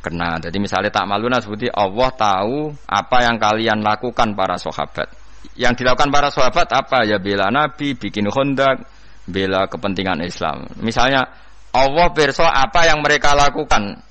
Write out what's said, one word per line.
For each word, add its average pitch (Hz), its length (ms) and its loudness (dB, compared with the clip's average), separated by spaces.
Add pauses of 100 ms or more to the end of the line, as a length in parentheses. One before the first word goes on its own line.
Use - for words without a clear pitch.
Kena. 85 400 -4
Dadi 87 160 -6
misale 101 320 0
tak 101 160 0
maluna 110 320 -2
seperti 107 320 -6
Allah 104 400 0
tahu 117 640 -2 (160)
apa 101 320 0
yang 117 160 2
kalian 107 480 0
lakukan 110 480 0
para 92 240 -2
sahabat. - 560 -8 (400)
Yang 123 320 0
dilakukan 135 240 4
para 143 240 2
sahabat 139 400 2
apa? 127 320 2
Ya 104 160 0
bela 98 320 0
Nabi, 143 400 -2
bikin 104 400 -4
Khandaq, 135 480 0 (480)
bela 95 400 0
kepentingan 92 560 -4
Islam. 78 400 -6 (160)
Misalnya 127 640 0 (300)
Allah 139 400 4
pirsa 151 320 4
apa 165 400 2
yang 151 160 2
mereka 143 320 4
lakukan. 143 640 0 (120)